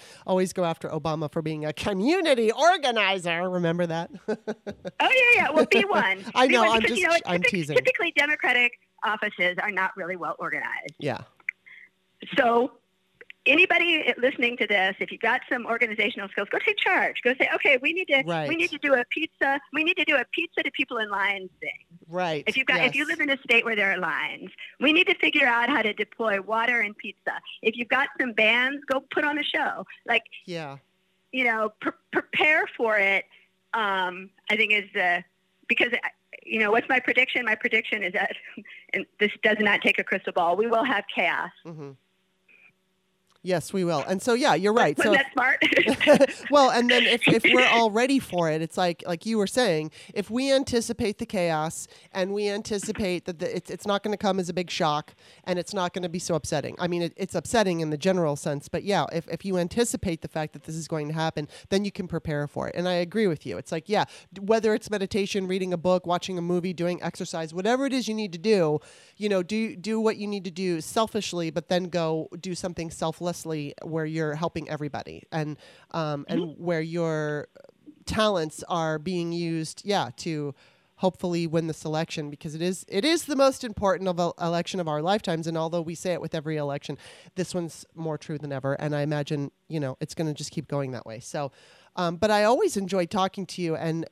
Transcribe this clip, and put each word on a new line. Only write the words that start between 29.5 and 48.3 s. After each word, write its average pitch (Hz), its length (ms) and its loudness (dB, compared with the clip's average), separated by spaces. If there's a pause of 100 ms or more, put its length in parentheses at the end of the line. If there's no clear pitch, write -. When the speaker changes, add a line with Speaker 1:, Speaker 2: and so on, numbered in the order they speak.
Speaker 2:
Like, 233 180 0 (220)
Speaker 1:
Yeah. 156 320 -8 (540)
Speaker 2:
you 254 120 -2
know, 220 360 0
pre-, - 120 -4 (200)
prepare 311 540 2 (100)
for 220 220 0
it. 196 260 2 (500)
Um, 190 560 -2 (200)
I 208 60 2
think 214 160 2
is 208 120 2 (100)
the, 180 280 2 (460)
because, 233 240 0
uh, 233 40 0 (480)
you 220 140 -4
know, 214 120 2
what's 226 180 2
my 254 120 2
prediction? 247 440 2
My 220 100 0
prediction 220 480 -2
is 185 120 -4
that, 196 200 -2 (300)
<laughs> - 300 -16
and 196 100 -4 (160)
this 208 100 4 (120)
does 214 180 4
not 208 220 2
take 202 160 2
a 190 60 -2
crystal 190 280 -4
ball, 175 240 2
we 214 100 2
will 233 180 2
have 208 200 0 (100)
chaos. 170 360 -2 (160)
Speaker 1:
Mm-hmm. 151 240 -12 (1500)
Yes, 175 280 -2
we 190 120 0
will. 165 160 0
And 190 200 -2
so, 240 140 2
yeah, 247 200 4
you're 190 200 2
right. 220 240 4
Speaker 2:
Wasn't 294 180 4
Speaker 1:
So 269 60 4
Speaker 2:
that 269 100 -8
smart? 277 1120 4
<laughs> - 20 -16
Speaker 1:
<laughs> - 60 -10
Well, 277 200 8
and 240 200 4
then 240 140 6
if, 226 240 2
if 233 160 6
we're 254 240 6
all 226 220 6
ready 254 280 4
for 175 320 0